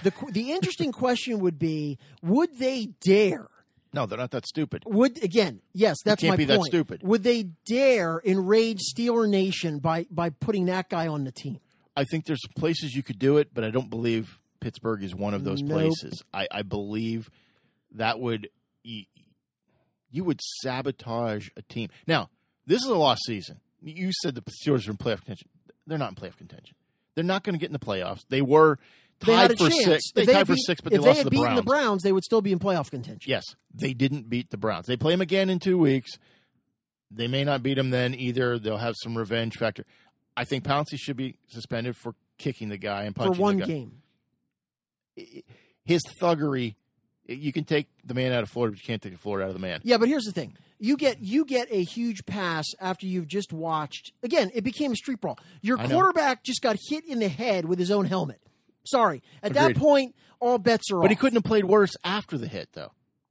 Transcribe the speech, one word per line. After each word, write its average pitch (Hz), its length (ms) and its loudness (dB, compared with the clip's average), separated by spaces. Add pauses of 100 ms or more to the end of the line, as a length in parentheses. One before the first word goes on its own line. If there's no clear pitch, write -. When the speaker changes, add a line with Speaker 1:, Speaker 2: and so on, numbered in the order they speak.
Speaker 1:
the 185 80 4
qu-, 277 200 -6
the 233 220 -4
interesting 349 400 -2
<laughs> - 0 -
question 247 480 -2
would 175 180 0
be: 151 380 -2 (260)
Would 262 360 2
they 254 320 -2 (100)
dare? 196 480 4 (460)
Speaker 2:
No, 139 100 -2
they're 107 140 -4
not 123 140 -6
that 123 140 -6
stupid. - 380 -6
Speaker 1:
Would, 240 400 2
again, 175 380 0 (100)
yes, 185 320 2
that's 208 180 2
Speaker 2:
You 165 60 2
can't 160 60 6
Speaker 1:
my - 20 4
Speaker 2:
be 160 80 4
that 139 140 6
Speaker 1:
point. 175 100 2
Speaker 2:
stupid. - 340 0
Speaker 1:
Would 196 200 2
they 233 220 2 (220)
dare 220 560 2
enrage 202 580 2 (140)
Steeler 233 320 2
Nation 190 520 0
by, 165 320 0
by 170 180 -2
putting 185 380 -2
that 185 240 -2
guy 165 180 -2
on 147 160 -4
the 131 80 -8
team? - 260 -10 (380)
Speaker 2:
I 139 80 0
think 160 220 -4
there's 147 160 -4 (120)
places 156 400 -2
you 135 80 -4
could 113 160 -10
do 135 200 4
it, 147 160 2
but 113 100 -4
I 110 60 -4
don't 120 180 -2
believe 113 500 -2 (220)
Pittsburgh 110 420 -6
is 92 120 -8
one 101 180 -4
of 95 120 -4
those 98 180 -4
Speaker 1:
Nope. 147 160 -2
Speaker 2:
places. 160 440 -2 (120)
I, 98 160 -4
I 107 100 -6
believe 107 720 -6 (640)
that 113 260 -2
would, 113 300 -4 (340)
y-, 110 220 -14 (1040)
you 139 140 -6
would 160 160 -2 (220)
sabotage 120 920 -4
a - 60 -16
team. 113 260 -10 (180)
Now, 139 240 0 (360)
this 208 160 2
is 262 60 -4
a 247 60 0
lost 143 320 4
season. 101 340 -8 (220)
You 180 280 -6 (120)
said 156 120 -2
the 120 80 -10
Steelers 127 440 -2
are 107 40 -4
in 104 80 -6
playoff 110 260 -4
contention. - 240 -16 (380)
They're 156 120 -6
not 123 120 -4
in 95 60 -14
playoff 90 200 -14
contention. - 400 -20 (380)
They're 160 100 -2
not 190 180 -2
gonna 185 160 -4
get 160 80 -4
in 165 60 -10
the 143 60 -6
playoffs. 98 500 -6
They 135 140 0
were 151 360 6 (420)
Speaker 1:
They 220 140 4
had 226 140 10
Speaker 2:
tied - 40 4
Speaker 1:
a 220 40 0
Speaker 2:
for - 140 6
Speaker 1:
chance. 320 140 4
Speaker 2:
six. 165 280 4
They 220 100 4
Speaker 1:
If 196 40 4
they 233 60 8
Speaker 2:
tied 190 60 8
Speaker 1:
had 196 80 6
Speaker 2:
for - 80 2
Speaker 1:
beat-, - 120 0
Speaker 2:
six, 175 140 -2
but - 120 -4
Speaker 1:
if 202 60 6
Speaker 2:
they - 40 2
Speaker 1:
they 240 60 8
Speaker 2:
lost 262 100 10
Speaker 1:
had 285 40 4
Speaker 2:
to - 20 0
the - 60 -2
Speaker 1:
beaten 277 140 4
Speaker 2:
Browns. 240 140 0
Speaker 1:
the 226 60 2
Browns, 226 380 2
they 196 100 2
would 190 120 2
still 226 160 2
be 196 120 0
in 185 60 2
playoff 175 320 -2
contention. 123 400 -10
Speaker 2:
Yes, 120 140 -2 (300)
they 131 200 -4
didn't 131 340 0
beat 120 220 -4
the 113 60 -10
Browns. 98 300 -4
They 123 100 -2
play 156 160 0
'em 180 80 2
again 190 300 0
in 180 80 0
two 185 200 2
weeks. 135 340 2 (1000)
They 113 160 -6
may 135 180 -2
not 139 180 0
beat 135 160 0
'em 131 120 0
then 127 240 0
either. 123 440 -2
They'll 107 200 -4
have 117 240 -4
some 117 160 -8
revenge 113 380 -4
factor. - 280 -4 (520)
I 123 80 -4
think 131 200 -4
Pouncey 147 340 -2
should 135 180 -8
be 127 220 -8 (100)
suspended 117 480 -8
for - 180 -12 (240)
kicking 123 300 -8
the 104 100 -8
guy 101 260 -6
and 101 100 -8
Speaker 1:
For - 100 -4
Speaker 2:
punching 185 180 0
Speaker 1:
one 202 140 2
Speaker 2:
the 190 60 0
guy. - 40 -4
Speaker 1:
game. 143 360 -10 (1160)
Speaker 2:
I-, - 240 -20 (420)
his 170 180 2 (180)
thuggery, 143 540 0 (520)
you 135 260 -8
can 160 120 -4
take 147 240 -2 (160)
the 123 100 -10
man 127 180 0
out 120 100 0
of 104 80 -8
Florida, 120 260 -2
but - 60 -20
you - 40 -20
can't 110 160 -6
take 98 100 -12
the 87 60 -18
Florida 98 280 -4
out - 20 -6
of 95 60 -8
the 92 60 -10
man. 90 220 -6
Speaker 1:
Yeah, 233 160 4
but 233 100 2
here's 277 160 0
the 208 80 -8
thing. 147 240 -10 (220)
You 247 180 0
get, 269 240 -2
you 233 240 0
get 254 280 -2
a 196 100 0
huge 226 420 -6
pass 175 400 -4 (160)
after 185 260 -6
you've 180 200 -4
just 190 260 -6
watched. 160 600 -6 (100)
Again, 240 320 2
it 233 80 -2
became 262 300 -2
a 214 40 -4
street - 240 -8
brawl. 143 180 -6 (220)
Your 233 200 0
Speaker 2:
I 240 60 -2
know. 254 100 2
Speaker 1:
quarterback 339 480 2
just - 180 -6
got 220 140 0 (120)
hit 311 160 -6
in 285 140 -6
the 214 100 2
head 185 360 -2
with 175 160 0
his 180 100 0
own 202 140 2
helmet. 175 360 -4 (460)
Sorry. 165 360 2 (200)
At 208 120 -4
that 294 160 6
Speaker 2:
Agreed. - 100 2
Speaker 1:
point, 277 340 6 (260)
all 247 180 2
bets 220 340 2
are 180 80 2
Speaker 2:
But 190 100 6
he 214 60 4
Speaker 1:
off. - 40 -8
Speaker 2:
couldn't 254 160 4
have 208 80 2
played 208 200 2
worse 196 400 4
after 185 340 -4
the 117 80 -6
hit, 101 280 -10
though, 62 180 -14 (380)